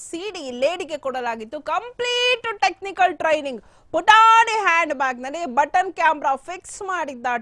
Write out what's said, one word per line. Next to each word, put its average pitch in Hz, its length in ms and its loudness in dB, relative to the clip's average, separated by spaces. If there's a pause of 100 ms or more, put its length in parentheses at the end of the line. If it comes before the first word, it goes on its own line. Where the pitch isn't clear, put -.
(120)
ಸಿ 359 200 -8
ಡಿ 311 200 -10
ಲೇಡಿಗೆ 302 460 -2
ಕೊಡಲಾಗಿತ್ತು. 247 640 -8
ಕಂಪ್ಲೀಟ್ 480 1000 -2
ಟೆಕ್ನಿಕಲ್ 370 580 0
ಟ್ರೈನಿಂಗ್, 294 440 -2 (300)
ಪುಟಾಣಿ 440 680 6
ಹ್ಯಾಂಡ್ 339 340 0
ಬ್ಯಾಗ್‌ನಲ್ಲಿ 269 520 -4
ಬಟನ್ 311 480 0
ಕ್ಯಾಮೆರಾ 302 420 0
ಫಿಕ್ಸ್ - 460 -14
ಮಾಡಿದ್ದ 294 440 -6 (160)